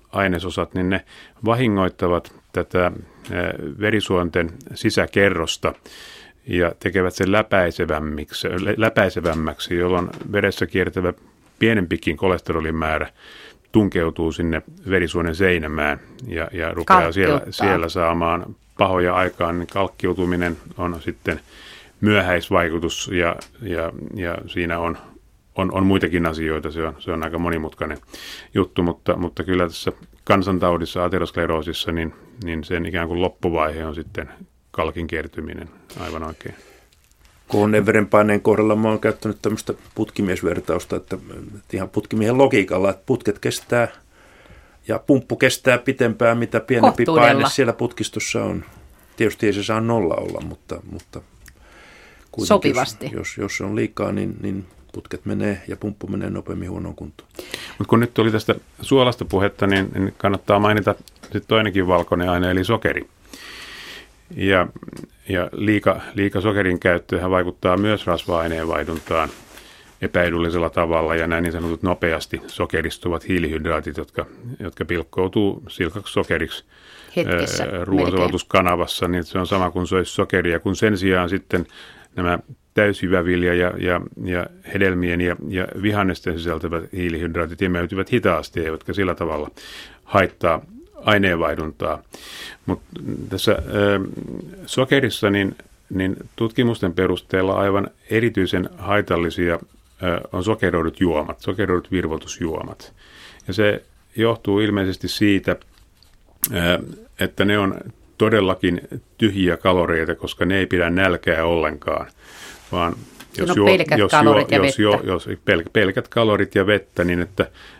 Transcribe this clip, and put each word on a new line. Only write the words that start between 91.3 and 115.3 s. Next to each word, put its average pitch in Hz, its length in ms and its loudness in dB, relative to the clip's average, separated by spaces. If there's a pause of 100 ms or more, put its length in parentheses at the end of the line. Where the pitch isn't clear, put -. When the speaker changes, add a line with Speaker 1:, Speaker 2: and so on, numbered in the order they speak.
Speaker 1:
Mut - 140 -2 (480)
tässä, 95 240 0
ö, 101 480 0 (640)
sokerissa 123 640 2
niin, 98 260 2 (340)
niin 95 260 -2 (200)
tutkimusten 113 560 0
perusteella 92 600 0
aivan 98 380 0 (200)
erityisen 101 580 0 (100)
haitallisia, 87 760 0
ö, - 680 -6 (120)
on 90 120 -4
sokeroidut 87 560 0
juomat, 78 400 0
sokeroidut 90 500 -2
virvoitusjuomat. 80 1000 -6 (560)
Ja 95 60 -6
se 104 280 2 (340)
johtuu 107 440 2
ilmeisesti 98 480 0
siitä, 98 480 2 (960)
ö, 87 260 2 (420)
että 95 240 0
ne 104 140 2
on 98 220 0 (380)
todellakin 92 640 2 (380)
tyhjiä 95 380 2
kaloreita, 85 580 2
koska - 300 -6
ne 95 140 2
ei 95 80 0
pidä 87 240 2
nälkää 85 540 2
ollenkaan, 78 600 0 (680)
vaan 85 240 0 (360)
Speaker 2:
Siinä - 100 -4
Speaker 1:
jos 175 80 0
Speaker 2:
on 180 60 0
Speaker 1:
juo-, - 100 6
Speaker 2:
pelkät 165 320 6
Speaker 1:
jos 98 120 4
Speaker 2:
kalorit 147 400 6
Speaker 1:
juo-, 107 100 4
Speaker 2:
ja 92 60 4
Speaker 1:
jos 90 120 0
juo-, 104 140 6
Speaker 2:
vettä. - 140 0
Speaker 1:
jos 90 220 -2
pel-, 90 440 0